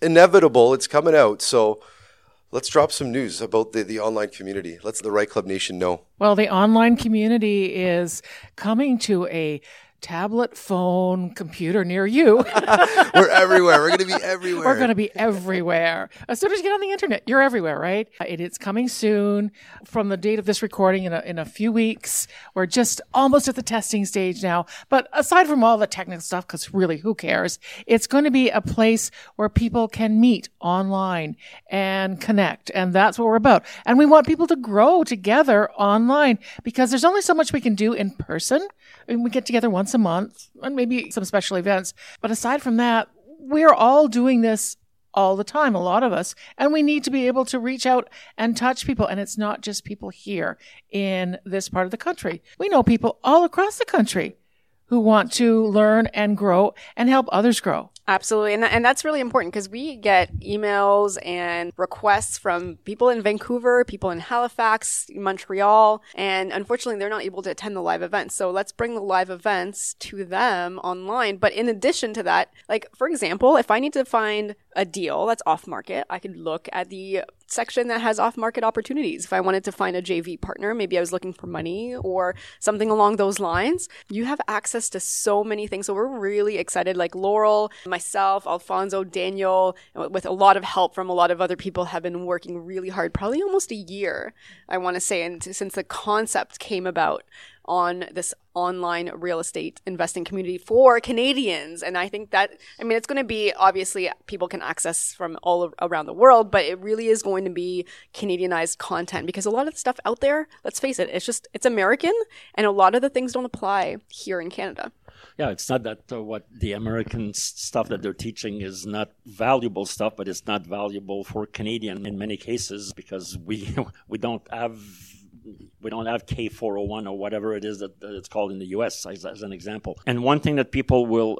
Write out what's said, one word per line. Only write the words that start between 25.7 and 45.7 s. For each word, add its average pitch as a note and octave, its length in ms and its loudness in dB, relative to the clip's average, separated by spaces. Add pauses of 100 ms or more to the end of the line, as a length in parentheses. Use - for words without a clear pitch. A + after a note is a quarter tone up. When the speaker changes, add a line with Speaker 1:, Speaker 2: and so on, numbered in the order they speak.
Speaker 2:
the G#3 100 2
technical F3+ 320 -10
stuff, F3+ 260 -6
'cause - 260 -12
really, F3+ 260 0
who G3 160 -2
cares? - 440 -2 (280)
It's A3+ 200 2
gonna C#4+ 240 4
be B3+ 200 4
a G#3+ 100 0
place A3+ 500 2 (240)
where G#3+ 140 0
people A#3 400 0
can A3 320 2
meet A#3 280 4 (120)
online F#3 760 -2 (340)
and F#3+ 500 -2
connect. G3+ 540 0
And F3+ 180 0
that's F#3+ 260 4
what A#3 80 2
we're A3 100 4
about. A3 280 6 (200)
And A#3+ 140 6
we D4+ 80 8
want D4+ 200 10
people D#4+ 200 2
to E4 100 2
grow B3 460 4
together G#3+ 680 2
online A#3 680 4 (240)
because A#3+ 280 0
there's B3+ 140 2
only F#4+ 180 4
so F4 120 2
much D#4 180 2
we C#4+ 80 0
can A3 140 2
do G#3+ 180 2
in G3+ 200 -2
person. B3+ 540 -2 (420)
I - 40 -6
mean, A#3+ 120 0
we A#3+ 60 -2
get B3 160 -2
together A#3 240 2
once G3 240 0
a B3 40 4
month - 500 0 (140)
and C4+ 140 -6
maybe B3 340 -2
some G3 140 -6
special F#3+ 320 -2
events. F#3 380 -2 (260)
But G#3+ 100 -2
aside A#3+ 320 -2
from A#3 140 0
that, A#3 320 2 (300)
we're D4+ 340 4
all C#4 360 6
doing A#3+ 340 2
this A3 340 -2 (380)
all F#3+ 220 4
the G3+ 80 -4
time, C#4+ 300 2